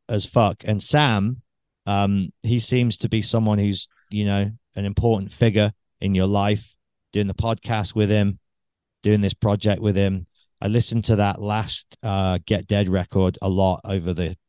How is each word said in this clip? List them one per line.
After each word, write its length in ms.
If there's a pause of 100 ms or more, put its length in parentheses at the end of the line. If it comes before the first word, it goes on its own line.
as 180
fuck. 400
And 160
Sam, 600 (420)
um, 560
he 180
seems 380
to 100
be 140
someone 380
who's, 280 (220)
you 160
know, 240 (260)
an 100
important 460
figure 420 (280)
in 140
your 100
life, 480 (400)
doing 140
the 80
podcast 580
with 160
him, 300 (640)
doing 180
this 140
project 440
with 160
him. 300 (340)
I 100
listened 360
to 120
that 220
last, 640
uh, 460
Get 180
Dead 240
record 540
a 40
lot 360
over 280
the 260 (120)